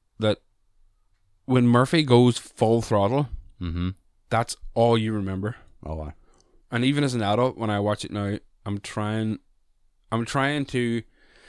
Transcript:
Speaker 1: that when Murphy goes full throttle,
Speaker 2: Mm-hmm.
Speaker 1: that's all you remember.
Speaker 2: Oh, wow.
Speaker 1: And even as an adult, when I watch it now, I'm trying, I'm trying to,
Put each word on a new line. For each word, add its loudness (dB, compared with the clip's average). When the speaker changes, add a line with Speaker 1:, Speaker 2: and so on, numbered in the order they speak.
Speaker 1:
that 0
when 4
Murphy 4
goes 6
full 0
throttle, 0
Speaker 2:
Mm-hmm. -4
Speaker 1:
that's -2
all 2
you -2
remember. -4
Speaker 2:
Oh, -8
wow. -10
Speaker 1:
And -2
even 2
as -2
an -2
adult, 0
when -4
I 0
watch -2
it -12
now, -4
I'm -6
trying, -4
I'm -2
trying -2
to, -4